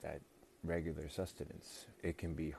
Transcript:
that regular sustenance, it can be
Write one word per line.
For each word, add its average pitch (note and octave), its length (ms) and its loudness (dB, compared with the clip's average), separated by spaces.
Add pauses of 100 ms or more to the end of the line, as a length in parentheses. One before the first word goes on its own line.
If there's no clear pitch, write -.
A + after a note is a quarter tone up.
that - 200 -2 (420)
regular E2 460 2
sustenance, - 760 -4 (160)
it F2 160 2
can E2 160 2
be D#2 260 2